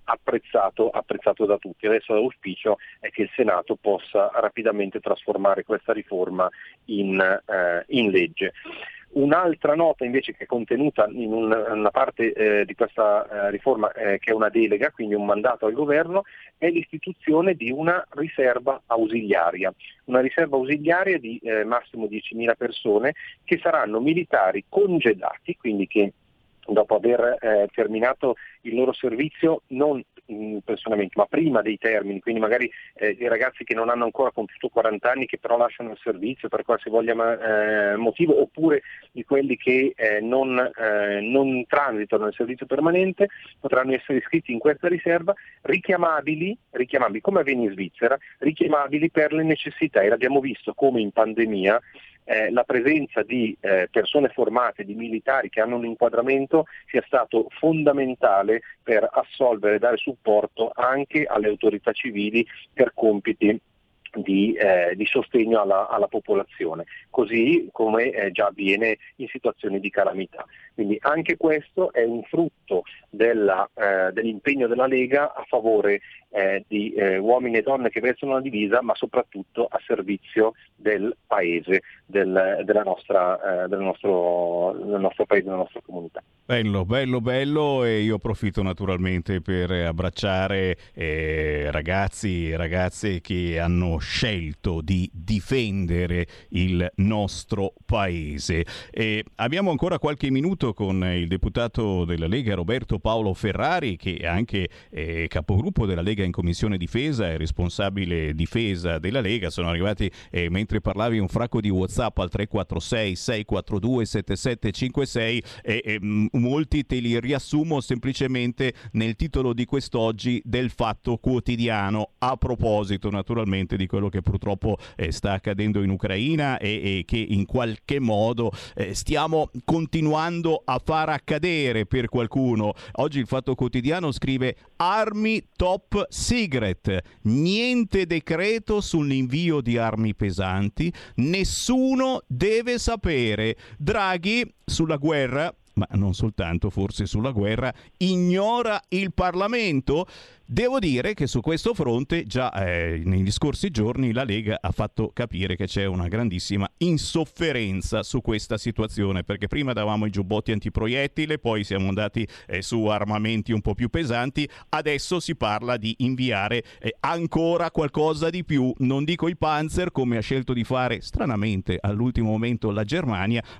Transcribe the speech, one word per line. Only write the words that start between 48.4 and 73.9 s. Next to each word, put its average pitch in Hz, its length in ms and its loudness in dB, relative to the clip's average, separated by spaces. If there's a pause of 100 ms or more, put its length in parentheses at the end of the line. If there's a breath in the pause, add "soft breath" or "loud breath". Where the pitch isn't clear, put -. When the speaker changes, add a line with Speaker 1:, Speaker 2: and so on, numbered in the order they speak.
Speaker 1:
richiamabili 151 720 2
per 151 220 2
le 160 120 2
necessità. 147 580 2
E 101 60 6
l'abbiamo 127 320 4
visto 131 340 -6
come 127 260 4
in 104 100 0
pandemia, 110 680 2 (480 loud breath)
eh, 110 220 0
la 120 140 4
presenza 127 580 2
di, 110 380 -2
eh, 95 300 2
persone 131 380 4
formate, 113 560 0
di 101 100 -8
militari 113 540 -2
che 110 140 0
hanno 120 140 0
un 120 100 -4
inquadramento, 127 800 2 (180 loud breath)
sia - 220 0
stato 117 420 2
fondamentale 127 1120 2 (220 loud breath)
per 110 280 2
assolvere 110 640 2
e - 20 2
dare 117 180 4
supporto - 800 0
anche 139 500 0
alle 107 240 0
autorità 104 440 2
civili 107 540 0 (280 loud breath)
per 123 200 4
compiti 107 640 2 (560)
di, 98 400 2
eh, 92 400 4
di 98 100 -2
sostegno 113 560 2
alla, 98 280 2
alla 104 180 0
popolazione, 95 800 -2 (260 loud breath)
così 117 600 2
come, 113 380 2
eh, 101 200 -2
già 104 160 2
avviene 101 520 0 (180 loud breath)
in 123 120 -10
situazioni 104 520 -4
di 98 100 -6
calamità. 95 540 -2 (300 loud breath)
Quindi 104 260 0
anche 165 360 0
questo 160 560 0
è 120 120 2
un 117 180 -2
frutto - 600 -2 (280 loud breath)
della, 104 640 4
eh, 95 380 2